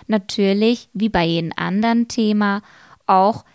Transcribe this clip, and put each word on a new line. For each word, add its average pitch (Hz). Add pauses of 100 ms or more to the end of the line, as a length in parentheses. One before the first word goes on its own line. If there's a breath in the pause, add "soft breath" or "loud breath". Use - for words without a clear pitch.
natürlich, 208
wie 214
bei 175
jedem 165
anderen 233
Thema, 208 (420 loud breath)
auch 190